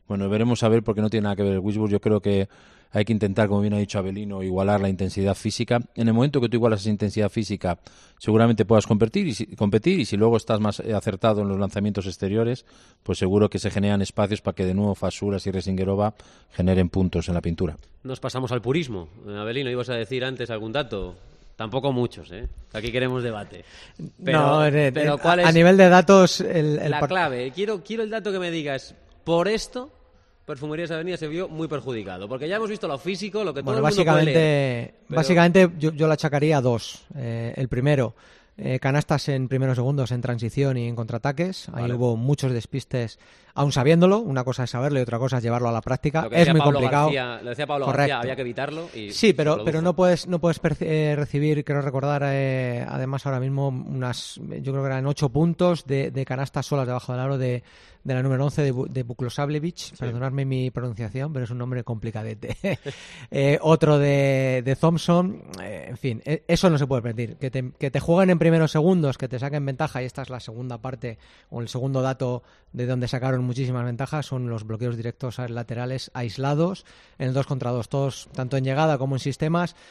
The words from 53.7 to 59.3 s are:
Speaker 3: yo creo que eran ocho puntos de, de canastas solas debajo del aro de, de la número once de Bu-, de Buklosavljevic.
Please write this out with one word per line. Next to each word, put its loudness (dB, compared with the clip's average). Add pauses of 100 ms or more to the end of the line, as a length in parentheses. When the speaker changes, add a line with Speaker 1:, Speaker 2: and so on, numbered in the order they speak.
Speaker 3:
yo -8
creo -2
que -2
eran -2
ocho 0
puntos 0
de, -2
de -4
canastas -6
solas -2
debajo -6
del -6
aro -2
de, -2 (400)
de -4
la 0
número 0
once -2
de 0
Bu-, -6
de -6
Buklosavljevic. -6